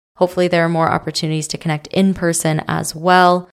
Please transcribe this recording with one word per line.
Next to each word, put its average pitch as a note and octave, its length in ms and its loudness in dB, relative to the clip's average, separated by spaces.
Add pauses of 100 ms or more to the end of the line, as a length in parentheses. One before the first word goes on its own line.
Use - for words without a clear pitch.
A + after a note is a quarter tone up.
(160)
hopefully F3+ 320 0
there E3+ 160 2
are E3 40 0
more E3 220 2
opportunities D#3 560 -4
to - 120 -10
connect D3+ 300 -6
in F#3+ 240 2
person E3 540 -2
as D#3+ 260 -6
well. F3+ 560 2 (120)